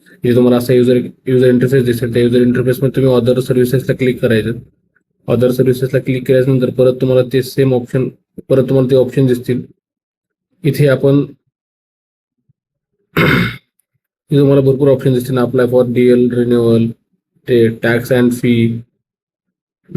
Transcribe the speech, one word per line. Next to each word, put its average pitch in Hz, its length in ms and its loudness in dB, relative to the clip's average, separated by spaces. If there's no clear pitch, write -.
इथे 123 120 0
तुम्हाला 123 220 4
असा 120 160 -2
युजर, 123 240 2
युजर 127 220 2
इंटरफेस 123 340 0
दिसेल. 120 300 -4
त्या 120 100 0
युजर 123 180 2
इंटरफेसमध्ये 123 640 -2
तुम्ही 127 180 2
other 123 180 0
सर्व्हिसेसला 127 560 -2
क्लिक 127 260 -4
करायचं. 113 300 -2
Other 123 200 0
सर्व्हिसेसला 127 500 -2
क्लिक 127 280 -6
केल्यानंतर 131 420 0
परत 127 240 0
तुम्हाला 127 400 0
ते 131 100 0
सेम 135 300 -2
ऑप्शन, 123 360 -4
परत 131 140 2
तुम्हाला 131 280 0
ते 135 40 4
ऑप्शन 131 300 0
दिसतील. 123 360 -2
इथे 143 240 0
आपण, 139 280 2
<clears throat> - 80 0
इथे 143 80 2
तुम्हाला 139 220 4
भरपूर 135 280 0
ऑप्शन 131 240 0
दिसतील. 123 240 -2
Apply 123 280 0
for 123 280 0
डीएल 123 360 2
renewal, 120 580 0
ते 117 200 2
tax 117 320 -2
and 123 280 0
fee, 117 420 0